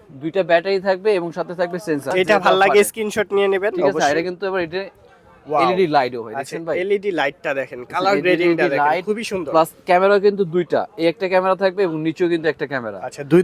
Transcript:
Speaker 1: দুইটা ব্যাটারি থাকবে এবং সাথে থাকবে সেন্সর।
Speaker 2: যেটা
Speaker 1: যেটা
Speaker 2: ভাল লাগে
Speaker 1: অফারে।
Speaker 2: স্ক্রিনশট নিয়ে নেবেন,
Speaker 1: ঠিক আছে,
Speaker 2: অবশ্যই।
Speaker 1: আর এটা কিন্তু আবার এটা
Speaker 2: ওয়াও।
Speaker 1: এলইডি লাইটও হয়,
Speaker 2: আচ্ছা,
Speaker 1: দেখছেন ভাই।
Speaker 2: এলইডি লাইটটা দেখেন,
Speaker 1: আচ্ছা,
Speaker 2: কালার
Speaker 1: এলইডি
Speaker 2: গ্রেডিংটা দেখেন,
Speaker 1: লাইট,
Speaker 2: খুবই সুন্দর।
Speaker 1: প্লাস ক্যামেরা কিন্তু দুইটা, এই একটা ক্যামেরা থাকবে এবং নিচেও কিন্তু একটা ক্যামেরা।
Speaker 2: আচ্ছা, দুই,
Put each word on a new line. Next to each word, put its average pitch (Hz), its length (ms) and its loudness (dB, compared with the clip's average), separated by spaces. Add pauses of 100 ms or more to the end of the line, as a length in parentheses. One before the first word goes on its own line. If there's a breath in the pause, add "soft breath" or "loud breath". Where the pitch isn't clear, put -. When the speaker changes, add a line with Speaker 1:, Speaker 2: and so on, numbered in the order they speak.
(220)
Speaker 1:
দুইটা 165 280 -2
ব্যাটারি 175 280 2 (100)
থাকবে 190 300 0
এবং 170 100 -4 (100)
সাথে 170 220 -8
থাকবে 175 260 -2
সেন্সর। 143 240 -2
Speaker 2:
যেটা 185 80 0
Speaker 1:
যেটা 196 180 4 (100)
Speaker 2:
ভাল 190 160 6
লাগে 202 180 6
Speaker 1:
অফারে। 208 100 2
Speaker 2:
স্ক্রিনশট 214 460 -4
নিয়ে 196 180 2
নেবেন, 196 220 0
Speaker 1:
ঠিক - 80 0
আছে, - 80 2
Speaker 2:
অবশ্যই। 156 180 2
Speaker 1:
আর 147 40 0
এটা 160 140 0
কিন্তু 180 220 -8
আবার 185 180 -2
এটা 180 140 -6 (640)
Speaker 2:
ওয়াও। 143 180 2
Speaker 1:
এলইডি 185 220 2 (100)
লাইটও 127 280 -2
হয়, 113 100 -12
Speaker 2:
আচ্ছা, 139 80 -6
Speaker 1:
দেখছেন 165 240 -12
ভাই। 160 160 -2
Speaker 2:
এলইডি 202 280 -2 (100)
লাইটটা 143 300 -4 (100)
দেখেন, 127 200 -10
Speaker 1:
আচ্ছা, 123 140 -16
Speaker 2:
কালার 185 180 0
Speaker 1:
এলইডি 147 120 0
Speaker 2:
গ্রেডিংটা 170 480 2
দেখেন, 143 160 2
Speaker 1:
লাইট, 170 200 0
Speaker 2:
খুবই 214 220 -4
সুন্দর। 180 240 -6
Speaker 1:
প্লাস 160 140 4 (200)
ক্যামেরা 190 280 4 (100)
কিন্তু 202 160 2 (120)
দুইটা, 165 260 0 (200)
এই 165 120 2
একটা 190 200 -4
ক্যামেরা 185 300 2
থাকবে 190 240 0
এবং 160 100 -4 (100)
নিচেও 160 260 0
কিন্তু 165 200 -2
একটা 147 200 -6
ক্যামেরা। 113 340 -6
Speaker 2:
আচ্ছা, 135 240 -12
দুই, 175 140 6